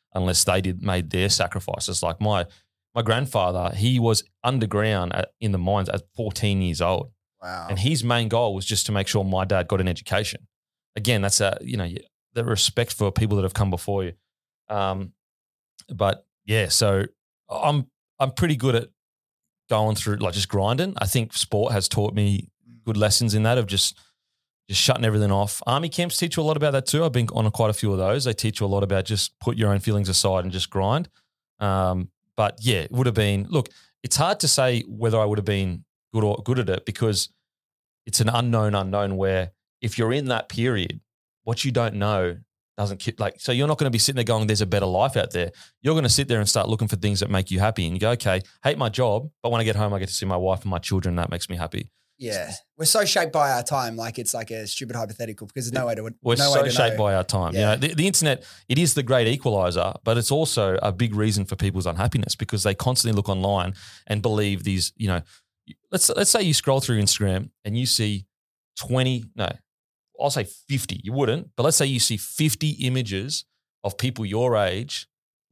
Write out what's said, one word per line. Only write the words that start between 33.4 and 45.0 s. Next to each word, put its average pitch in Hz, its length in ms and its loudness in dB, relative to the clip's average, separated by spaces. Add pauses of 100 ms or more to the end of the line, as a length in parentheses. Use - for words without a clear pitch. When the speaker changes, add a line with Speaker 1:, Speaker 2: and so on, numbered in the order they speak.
Speaker 1:
look, 151 200 0 (340)
it's - 140 -2
hard 185 240 2
to 160 60 0
say 127 340 2
whether 113 380 0
I 107 60 4
would 104 120 0
have 101 80 -2
been 95 400 -2 (280)
good 110 100 2
or 101 200 2
good 127 160 0
at 110 100 -2
it - 160 -2
because 107 440 0 (760)
it's - 140 0
an 110 100 2
unknown 117 460 2
unknown 98 420 0
where 95 340 0 (300)
if 107 160 -4
you're 117 160 2
in 143 120 -2
that 123 240 -2
period, 117 520 -2 (420)
what 113 220 -2
you 139 60 0
don't 113 240 0
know 98 420 0 (400)
doesn't 98 220 -4
ki-, - 180 -6
like, 101 220 -4
so - 120 -4
you're 131 160 2
not 156 100 0
gonna 143 120 0
be 117 100 0
sitting 139 160 2
there 123 80 0
going, 110 240 2
"There's 104 140 2
a 107 40 0
better 98 200 2
life 101 320 2